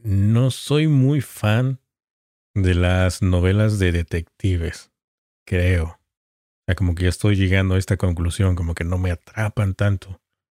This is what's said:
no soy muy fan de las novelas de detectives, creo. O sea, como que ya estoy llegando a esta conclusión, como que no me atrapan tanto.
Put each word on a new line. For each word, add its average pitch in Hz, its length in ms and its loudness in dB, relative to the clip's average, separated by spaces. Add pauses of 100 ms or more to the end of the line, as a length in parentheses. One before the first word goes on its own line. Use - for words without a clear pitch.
no 110 480 2
soy 151 340 -2
muy 143 340 4
fan 123 600 -2 (760)
de 92 200 2
las 90 480 2
novelas 98 580 2
de 90 120 2
detectives, 85 1000 -4 (520)
creo. 90 420 0
O - 800 -20
sea, 92 100 -6
como 87 180 0
que 85 80 -6
ya 87 80 2
estoy 104 260 0
llegando 95 380 0
a 95 40 0
esta 95 200 -2
conclusión, 87 560 0
como 85 200 -4
que 85 100 -6
no 90 120 -4
me 90 140 -2
atrapan 101 640 -4
tanto. 98 480 -4 (320)